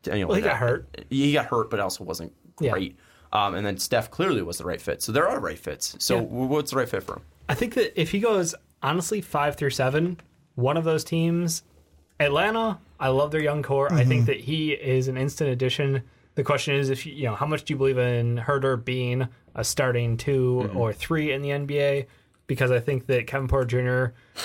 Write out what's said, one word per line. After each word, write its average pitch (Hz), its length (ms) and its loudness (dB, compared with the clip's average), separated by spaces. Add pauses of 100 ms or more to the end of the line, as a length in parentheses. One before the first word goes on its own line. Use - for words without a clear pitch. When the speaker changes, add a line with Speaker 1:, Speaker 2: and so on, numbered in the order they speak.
Speaker 1:
You 101 140 0
know, 92 80 0
Speaker 2:
Well, - 80 2
he 214 60 2
got 208 100 0
Speaker 1:
that 127 40 0
Speaker 2:
hurt. - 540 -2
Speaker 1:
He 139 240 2
got 139 120 2
hurt, 117 240 -2
but 110 100 -2
also 98 220 -4
wasn't 85 300 -8 (260)
Speaker 2:
Yeah. 131 140 0
Speaker 1:
great. 95 260 -4 (340)
Um, 101 220 0
and 98 100 -2
then 98 140 -2
Steph - 320 0
clearly 160 320 0
was 85 160 -6
the - 60 -10
right 87 160 -4
fit. - 220 -4
So 113 100 -6
there 156 160 4
are 247 100 0
right 82 200 -6
fits. - 400 -8
So - 180 0
Speaker 2:
Yeah. 117 60 0
Speaker 1:
w-, 123 240 -2
what's 147 260 0
the 151 60 0
right 123 100 0
fit 98 160 -4
for - 120 -10
him? - 60 -14 (260)
Speaker 2:
I - 60 0
think 240 200 -2
that 202 260 0
if 160 100 0
he 202 80 0
goes, 202 360 2 (280)
honestly, 175 380 -2
five 147 360 0
through 139 140 0
seven, 156 480 0 (380)
one 127 200 2
of 165 80 0
those 160 200 2
teams, 165 580 0 (580)
Atlanta, 196 580 2 (220)
I 135 80 2
love 143 240 2
their 156 100 2
young 151 200 2
core. 139 300 2
I 143 120 6
think 123 180 4
Speaker 3:
Mm-hmm. - 40 6
Speaker 2:
that - 140 0
he 156 320 -2
is 131 360 0
an 127 80 -4
instant 139 340 0
addition. 131 520 0 (340)
The 139 80 0
question 143 320 0
is, 139 140 2
if 131 160 -2
you, 151 60 -12
you 143 120 -6
know, 113 100 0
how 139 120 -2
much 151 180 -2
do 151 100 -2
you - 40 -2
believe 135 200 4
in 120 380 2
Herter 135 400 0
being 123 500 -2 (280)
a 117 100 -4
starting 120 520 0
two 127 500 2
Speaker 1:
Mm-hmm. 98 100 -4
Speaker 2:
or 113 160 2
three 151 400 -2
in 139 100 -2
the 143 80 -4
N 143 160 -2
B 143 140 -2
A? 139 260 2 (400)
Because 127 240 2
I 123 80 4
think 127 280 -2
that 123 200 2
Kevin 135 220 -4
Porter 131 180 2
Junior, 123 480 0 (300)